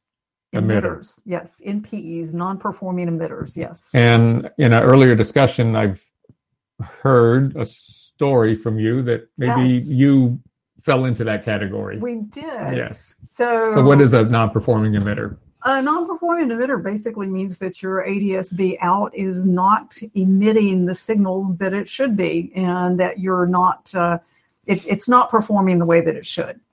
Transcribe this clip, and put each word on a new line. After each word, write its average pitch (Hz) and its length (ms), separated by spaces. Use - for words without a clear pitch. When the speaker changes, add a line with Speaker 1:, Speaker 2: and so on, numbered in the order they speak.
Speaker 1:
emitters. 202 300
Speaker 2:
Emitters, 175 420
yes, 175 400
N 202 160
P 170 420
Es, 160 100
non-performing 185 760
emitters, 165 500
yes. - 380
Speaker 1:
And 117 640
in 127 140
an 113 100
earlier 127 320
discussion, 117 600
I've 104 280
heard 131 760
a 123 80
story - 920
from 110 240
you 117 220
that 117 260
maybe 127 360
Speaker 2:
Yes. 123 120
Speaker 1:
you 131 540
fell 131 240
into 120 200
that 107 200
category. 101 540
Speaker 2:
We 240 180
did. 220 600
Speaker 1:
Yes. - 460
Speaker 2:
So 226 520
Speaker 1:
So 135 100
what 143 160
is 127 140
a 117 100
non-performing 110 680
emitter? 104 420
Speaker 2:
A 269 180
non-performing 339 680
emitter 240 340
basically 208 440
means 190 320
that 185 240
your 190 180
A 196 180
D 202 160
S 185 160
B 185 300
out 196 340
is 185 320
not 190 480
emitting 190 720
the 185 80
signals 190 640
that 190 160
it 202 120
should 262 300
be, 170 400
and 180 420
that 180 200
you're 185 260
not, 180 500
uh, 175 240
it, - 220
it's 196 200
not 247 240
performing 196 480
the 170 60
way 170 160
that 165 160
it - 80
should. - 340